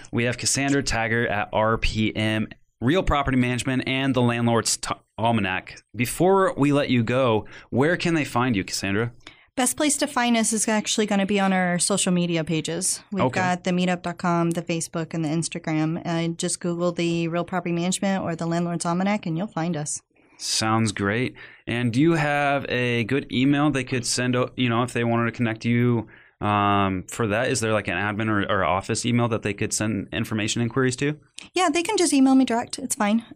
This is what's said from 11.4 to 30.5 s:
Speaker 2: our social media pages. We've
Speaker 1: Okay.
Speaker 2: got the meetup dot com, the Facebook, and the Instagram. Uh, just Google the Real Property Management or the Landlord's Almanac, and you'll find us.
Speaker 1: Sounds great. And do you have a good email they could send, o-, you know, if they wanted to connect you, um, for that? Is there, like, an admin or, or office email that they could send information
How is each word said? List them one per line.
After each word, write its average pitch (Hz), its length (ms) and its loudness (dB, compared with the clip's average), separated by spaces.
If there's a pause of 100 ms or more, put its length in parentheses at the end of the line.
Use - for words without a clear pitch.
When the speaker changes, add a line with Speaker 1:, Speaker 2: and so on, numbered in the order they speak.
Speaker 2:
our 180 280 2
social 190 340 0
media 170 320 0
pages. 165 560 -2 (100)
We've 208 140 0
Speaker 1:
Okay. 247 140 0
Speaker 2:
got 180 240 0
the 185 80 0
meetup 180 320 0
dot 175 160 -6
com, 170 320 2
the 170 100 -4
Facebook, 165 520 -6
and 165 120 -2
the 147 40 -2
Instagram. 160 760 -2
Uh, 165 300 -2
just 175 260 -6
Google 175 320 -2
the 170 360 0
Real 170 140 -2
Property 175 300 -4
Management 185 500 0
or 170 120 -4
the 165 100 -6
Landlord's 170 400 -2
Almanac, 190 400 -2
and 165 120 -4
you'll 196 100 -4
find 170 280 -4
us. 147 260 -6 (360)
Speaker 1:
Sounds 110 560 0
great. 104 400 0 (340)
And 120 240 -2
do 113 80 0
you 170 140 6
have 143 560 0
a 120 340 0
good 135 260 -2
email 143 400 4
they 135 140 0
could 123 220 -4
send, 123 320 0
o-, 123 180 0
you 127 140 0
know, 117 140 2
if 123 100 -6
they 120 100 0
wanted 117 220 2
to 117 80 -2
connect 113 320 -4
you, 120 420 2 (320)
um, 101 680 2
for - 180 -4
that? 107 220 0
Is 120 100 0
there, 110 140 0
like, 104 160 0
an 90 80 -2
admin 104 320 -2
or, 104 200 0
or 98 140 2
office 95 420 0
email 120 220 2
that 110 140 -2
they 104 120 -2
could 101 200 -4
send 107 400 -2
information 110 480 -2